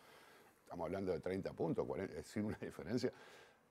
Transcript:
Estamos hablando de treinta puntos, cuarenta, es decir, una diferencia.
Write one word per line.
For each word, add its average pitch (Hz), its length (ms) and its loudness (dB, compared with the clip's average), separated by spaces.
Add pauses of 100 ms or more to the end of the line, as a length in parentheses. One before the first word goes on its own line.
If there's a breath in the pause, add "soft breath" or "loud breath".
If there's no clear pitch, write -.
(640 loud breath)
Estamos 87 220 -4
hablando 92 260 2
de 80 80 4
treinta 90 340 0
puntos, 156 320 4
cuarenta, 85 280 0
es - 120 -6
decir, 107 180 0
una 104 140 0
diferencia. 107 540 0 (600 loud breath)